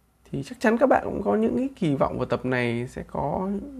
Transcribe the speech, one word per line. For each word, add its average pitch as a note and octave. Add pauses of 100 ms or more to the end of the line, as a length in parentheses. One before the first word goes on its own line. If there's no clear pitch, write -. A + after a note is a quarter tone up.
(320)
thì C#3
chắc -
chắn G#3+
các C#4
bạn -
cũng -
có G3+
những A3+
cái C4
kỳ D3+
vọng -
vào B2
tập A#2+
này B2
sẽ -
có - (300)